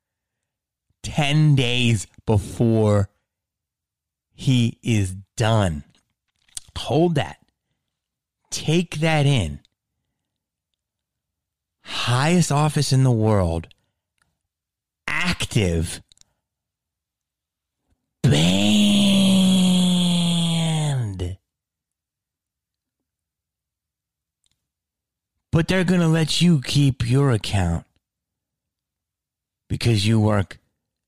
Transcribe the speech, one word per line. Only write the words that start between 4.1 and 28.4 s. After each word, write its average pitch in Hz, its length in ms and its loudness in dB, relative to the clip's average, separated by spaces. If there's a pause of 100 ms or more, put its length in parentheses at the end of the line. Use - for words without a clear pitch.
he 123 480 -2
is 101 360 -2 (180)
done. 101 480 0 (960)
Hold 160 380 -2
that. 85 220 -6 (1120)
Take 165 480 -4
that 156 260 0
in. 95 360 -2 (2250)
Highest 151 680 -2
office 147 400 -2
in 131 120 2
the 131 80 4
world. 101 580 0 (1400)
Active. 107 920 -4 (2250)
Banned. 175 3250 2 (4000)
But 165 180 0
they're 185 160 0
gonna 175 240 0
let 160 320 0
you 165 200 4
keep 135 480 0
your 135 220 2
account 90 540 -2 (1800)